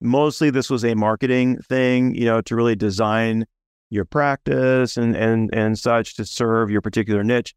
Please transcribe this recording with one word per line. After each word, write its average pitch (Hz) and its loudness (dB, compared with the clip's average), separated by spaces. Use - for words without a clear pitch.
mostly 143 2
this 127 -2
was 120 0
a 117 2
marketing 127 0
thing, 127 0
you 120 -2
know, 113 2
to - -6
really 117 2
design 110 0
your 104 -2
practice 131 0
and, 117 0
and, 113 0
and 110 0
such 117 0
to 110 -6
serve 113 0
your 104 0
particular 104 -2
niche. 120 0